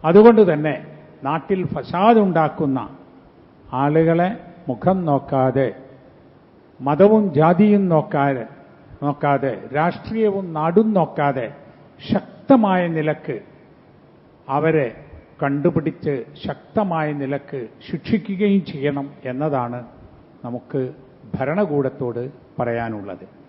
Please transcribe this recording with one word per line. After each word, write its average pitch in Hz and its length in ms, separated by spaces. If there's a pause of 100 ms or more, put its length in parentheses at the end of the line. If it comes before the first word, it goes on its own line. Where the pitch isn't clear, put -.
അതുകൊണ്ട് 208 480
തന്നെ 151 340 (380)
നാട്ടിൽ 165 420
ഫസാദുണ്ടാക്കുന്ന 160 1200 (840)
ആളുകളെ 165 640 (320)
മുഖം 180 360
നോക്കാതെ, 131 720 (1040)
മതവും 185 540
ജാതിയും 185 540
നോക്കാതെ, 143 580 (560)
നോക്കാതെ, 139 600 (140)
രാഷ്ട്രീയവും 190 760
നാടും 170 400
നോക്കാതെ 143 640 (580)
ശക്തമായ 196 760
നിലക്ക് 151 540 (1080)
അവരെ 147 560 (380)
കണ്ടുപിടിച്ച് 143 840 (220)
ശക്തമായ 165 680
നിലക്ക് 139 560 (220)
ശിക്ഷിക്കുകയും 196 720
ചെയ്യണം 143 460 (140)
എന്നതാണ് 123 640 (580)
നമുക്ക് 127 480 (420)
ഭരണകൂടത്തോട് 135 960 (280)
പറയാനുള്ളത്. 113 920